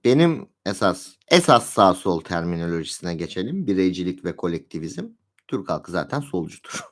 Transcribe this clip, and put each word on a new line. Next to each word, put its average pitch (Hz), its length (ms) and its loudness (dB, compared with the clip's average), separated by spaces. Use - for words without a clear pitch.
benim 156 440 4
esas, 98 420 0
esas 151 420 6
sağ 95 240 6
sol 85 280 -2
terminolojisine 85 920 -6
geçelim. 110 520 -6
Bireycilik 92 580 0
ve 85 100 -4
kolektivizm 85 720 -8
Türk 104 220 -8
halkı 82 220 -6
zaten 87 280 -4
solcudur. - 600 -8